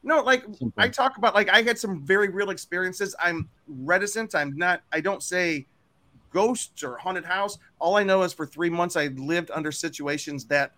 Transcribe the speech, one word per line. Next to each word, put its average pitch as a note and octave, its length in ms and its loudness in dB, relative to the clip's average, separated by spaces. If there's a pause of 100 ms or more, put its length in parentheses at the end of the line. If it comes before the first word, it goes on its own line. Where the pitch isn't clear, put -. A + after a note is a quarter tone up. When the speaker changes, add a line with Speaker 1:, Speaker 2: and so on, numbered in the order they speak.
Speaker 1:
No, D4+ 220 2
like, B3+ 220 4
Speaker 2:
Something. D#3+ 340 -6
Speaker 1:
I A#3 100 4
talk B3+ 280 0
about, G#3 180 2
like, G3+ 140 6
I G#3 120 8
had A#3 160 0
some F#3 260 -6
very G3 260 4
real F#3+ 200 -4
experiences. F#3 720 -4
I'm E3+ 260 0 (200)
reticent. F#3 680 -2
I'm C#3+ 240 -2
not, F3 240 0 (100)
I D#3+ 80 0
don't F#3+ 220 -2
say E3+ 460 -2 (680)
ghosts A3 500 0
or B2 140 -8
haunted F3+ 260 -6
house. G3 360 -4 (180)
All F3+ 180 2
I G#3 80 6
know F#3+ 200 4
is F3 100 -2
for D3+ 140 -8
three E3+ 240 -2
months, F3 240 0
I D3 140 2
lived D3 440 -4
under D3+ 180 -4
situations D3 760 -6
that C#3 320 0